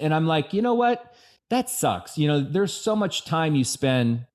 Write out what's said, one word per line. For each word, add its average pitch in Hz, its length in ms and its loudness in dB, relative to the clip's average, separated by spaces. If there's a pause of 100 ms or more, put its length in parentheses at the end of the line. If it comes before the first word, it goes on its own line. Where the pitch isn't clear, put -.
And 156 120 0
I'm 160 140 2
like, 156 260 0
"You 202 100 0
know 240 120 2
what? 240 400 0 (360)
That 247 200 0
sucks." 104 480 -2
You 151 80 2
know, 147 140 2
there's 160 320 0
so 214 240 -4
much 208 280 -2
time 160 300 0
you 135 80 4
spend 120 720 0